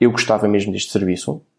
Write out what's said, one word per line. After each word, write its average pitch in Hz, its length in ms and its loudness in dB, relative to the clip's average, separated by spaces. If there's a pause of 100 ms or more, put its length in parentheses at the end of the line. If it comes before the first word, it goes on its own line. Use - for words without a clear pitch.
eu 120 120 6
gostava 107 340 0
mesmo 104 260 0
deste - 200 -8
serviço 92 500 -4 (160)